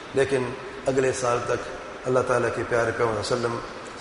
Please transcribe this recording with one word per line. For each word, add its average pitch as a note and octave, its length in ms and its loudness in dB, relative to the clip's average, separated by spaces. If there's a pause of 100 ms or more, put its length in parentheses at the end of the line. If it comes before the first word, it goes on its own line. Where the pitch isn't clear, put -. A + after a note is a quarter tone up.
(140)
لیکن B2+ 380 2 (340)
اگلے C3 260 4
سال A#2+ 340 2
تک - 240 -2 (360)
اللہ B2+ 220 4
تعالیٰ A#2+ 280 4
کے A#2+ 140 -2
پیارے A#2 280 2
پیغمبر A2 260 2
صلی B2+ 120 0
اللہ A#2+ 120 0
علیہ A#2 100 -2
وسلم - 220 -10 (220)